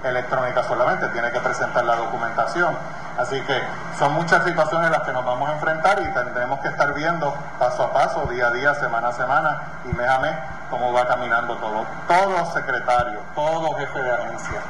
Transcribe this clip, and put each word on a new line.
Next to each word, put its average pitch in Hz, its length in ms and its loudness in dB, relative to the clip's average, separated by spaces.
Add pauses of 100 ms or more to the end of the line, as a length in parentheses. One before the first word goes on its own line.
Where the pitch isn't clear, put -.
electrónica 127 600 0
solamente, 135 460 0
tiene 120 220 -2
que 120 100 0
presentar 123 440 0
la 117 100 4
documentación. 143 800 0 (400)
Así 131 260 -2
que 127 200 0 (380)
son 147 140 4
muchas 170 300 4
situaciones 165 460 2
las 156 120 2
que 139 100 -2
nos 127 120 -2
vamos 123 240 0
a 151 60 0
enfrentar 160 480 2
y 147 120 -2
tendremos 127 480 -2
que 156 80 -2
estar 143 260 0
viendo 151 360 0 (280)
paso - 240 2
a - 100 0
paso, 147 320 2
día 123 220 0
a - 40 6
día, 135 220 2
semana 120 360 0
a - 20 -2
semana 139 500 2 (240)
y 127 40 -8
mes 123 200 0
a 131 80 6
mes, 156 180 0 (360)
cómo 123 220 0
va 123 140 4
caminando 120 500 0
todo. 110 280 -2 (220)
Todo 180 460 4
secretario, 123 640 0 (160)
todo 156 400 0
jefe 139 260 -4
de 127 120 0
agencia - 460 -4 (100)